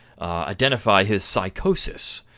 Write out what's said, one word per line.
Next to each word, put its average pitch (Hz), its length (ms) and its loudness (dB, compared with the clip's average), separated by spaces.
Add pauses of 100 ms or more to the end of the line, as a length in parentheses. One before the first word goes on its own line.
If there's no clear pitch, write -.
(180)
uh, 85 300 -4
identify 104 560 4
his 101 200 0
psychosis. - 1000 -4 (140)